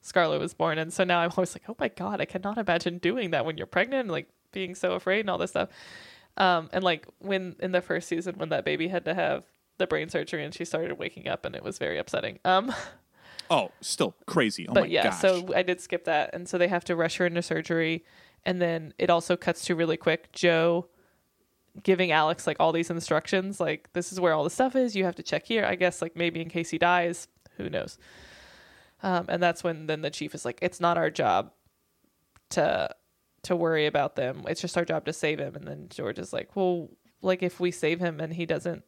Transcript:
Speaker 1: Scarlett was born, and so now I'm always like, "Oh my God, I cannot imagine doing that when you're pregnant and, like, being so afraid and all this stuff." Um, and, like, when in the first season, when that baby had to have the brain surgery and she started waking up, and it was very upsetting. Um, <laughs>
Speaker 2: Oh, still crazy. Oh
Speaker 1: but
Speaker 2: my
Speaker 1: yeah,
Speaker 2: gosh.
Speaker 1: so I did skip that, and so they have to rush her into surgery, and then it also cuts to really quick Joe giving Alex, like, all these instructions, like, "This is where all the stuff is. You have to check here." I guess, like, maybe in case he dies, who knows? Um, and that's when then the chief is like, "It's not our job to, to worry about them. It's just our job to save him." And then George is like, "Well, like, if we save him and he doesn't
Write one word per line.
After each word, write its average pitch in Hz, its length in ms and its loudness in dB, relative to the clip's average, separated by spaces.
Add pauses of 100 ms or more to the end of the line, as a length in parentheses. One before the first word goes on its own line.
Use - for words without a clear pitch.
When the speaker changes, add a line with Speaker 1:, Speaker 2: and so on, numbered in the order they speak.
Speaker 1:
Scarlett 156 400 2
was 165 140 -4
born, 160 240 0
and 160 140 -4
so 190 120 2
now 175 160 4
I'm 170 160 2
always 180 180 0
like, - 140 -18
"Oh 220 100 -10
my - 100 -2
God, 196 320 -6
I 151 40 0
cannot 202 340 -6
imagine 175 400 0
doing 196 340 -2
that 135 120 0
when 156 140 -6
you're 165 80 -8
pregnant 247 360 0
and, 214 80 -4
like, 147 180 -4 (240)
being 185 220 -6
so 180 200 0
afraid 185 260 0
and 208 100 -4
all 175 80 -2
this 170 120 -2
stuff." - 180 0 (720)
Um, 175 340 4
and, 190 100 0
like, 170 240 0 (120)
when 190 420 -4
in 185 120 -2
the 180 100 4
first - 260 -4
season, 175 300 -4
when 160 100 -4
that 156 160 0
baby 151 240 0
had 185 160 -2
to 160 100 -2
have 160 300 0 (320)
the 185 100 0
brain 156 220 -2
surgery 151 340 -4
and 147 120 -8
she 170 100 -8
started 165 340 -4
waking - 300 -8
up, - 160 -4
and - 100 -6
it - 80 -10
was - 140 -8
very 78 220 -4
upsetting. - 480 -4
Um, 196 320 2
<laughs> - 60 -10 (680)
Speaker 2:
Oh, 110 280 0
still - 340 -2 (120)
crazy. 110 420 0
Oh 117 60 -4
Speaker 1:
but 190 80 6
Speaker 2:
my - 40 2
Speaker 1:
yeah, 165 220 2
Speaker 2:
gosh. - 120 -2
Speaker 1:
so 185 360 2
I 180 80 2
did 180 160 -2
skip - 240 -6
that, 151 280 0
and 175 160 -8
so - 80 -4
they 175 120 4
have 175 160 0
to 180 100 0
rush 165 220 0
her 180 100 2
into 170 160 0
surgery, 165 640 -2 (420)
and 180 160 0
then 165 340 -2
it 180 140 2
also 170 260 4
cuts - 280 -2
to 180 100 0
really 165 220 2
quick - 340 0
Joe 170 560 4 (960)
giving 180 300 4
Alex, 156 340 4
like, 156 140 0
all 160 100 6
these 165 200 0
instructions, 175 680 0
like, 156 340 -2
"This 175 200 -4
is 185 80 -6
where 175 140 6
all 151 100 2
the 156 60 0
stuff 262 260 2
is. 247 180 2
You 190 80 2
have 180 140 0
to - 80 -12
check - 220 -4
here." 220 180 2
I 196 100 2
guess, 180 260 0
like, 165 140 -4
maybe 165 260 0
in 165 80 -6
case 165 220 -4
he 160 80 -2
dies, 175 480 2 (300)
who - 120 -8
knows? - 300 -6 (1040)
Um, 180 260 0
and 175 140 0
that's 170 220 2
when 160 240 -2
then 156 140 -2
the 151 80 -2
chief 151 220 -8
is - 120 -12
like, - 180 -4
"It's 175 160 -2
not 175 180 2
our 160 140 2
job 107 400 2 (1000)
to, - 440 2 (480)
to 180 140 0
worry 160 300 2
about 143 280 0
them. 135 320 -4
It's 160 140 -4
just 180 180 -2
our 170 60 2
job 165 220 -2
to 156 60 -4
save 151 280 -2
him." 139 160 -6
And 135 100 -14
then 147 240 -12
George - 300 -6
is - 120 -10
like, - 220 -6
"Well, 180 340 0 (320)
like, 185 220 0
if 180 160 -2
we 180 140 0
save 170 260 0
him 170 220 -2
and 160 140 -6
he 170 120 -4
doesn't 165 420 -4